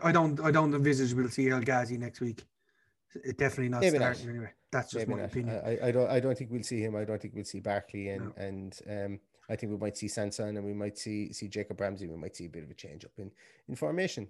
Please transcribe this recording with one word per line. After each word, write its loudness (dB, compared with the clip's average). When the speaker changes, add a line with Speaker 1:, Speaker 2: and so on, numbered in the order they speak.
Speaker 1:
I 8
don't, 6
I 6
don't 6
envisage 4
we'll 4
see 2
El 4
Ghazi 2
next -6
week. -4
It -4
definitely 2
not 0
Speaker 2:
Maybe 6
not. 4
Speaker 1:
starting -8
anyway. -8
That's -2
just -2
Speaker 2:
Maybe 2
Speaker 1:
my -2
Speaker 2:
not. -4
Speaker 1:
opinion. -2
Speaker 2:
I, 0
I, 0
I 6
don't, 4
I 6
don't 2
think -8
we'll -2
see -2
him. -2
I -2
don't -4
think -10
we'll -8
see -10
Barkley, -2
and, -4
Speaker 1:
No. -10
Speaker 2:
and, -8
um, -6
I -4
think -6
we -4
might -4
see -6
Sanson, -4
and -6
we -4
might -4
see, -6
see -10
Jacob -6
Ramsey. -2
We -8
might -10
see -10
a -12
bit -12
of -16
a -16
change -16
up -20
in, -12
in -6
formation. -2